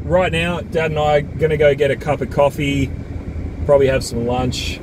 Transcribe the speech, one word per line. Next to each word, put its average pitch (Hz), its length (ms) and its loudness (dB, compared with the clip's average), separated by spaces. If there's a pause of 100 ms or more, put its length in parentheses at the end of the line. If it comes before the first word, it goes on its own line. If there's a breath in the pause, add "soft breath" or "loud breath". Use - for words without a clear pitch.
right 175 280 0
now, 165 280 -2
Dad 160 320 -2
and 151 80 -2
I 151 180 4
are 143 40 4
gonna 156 340 -2
go 147 180 6
get 139 160 2
a 131 60 2
cup 135 240 -2
of 127 120 -4
coffee, 139 600 0 (760)
probably 139 220 6
have 131 160 2
some 117 240 -4
lunch 127 560 -4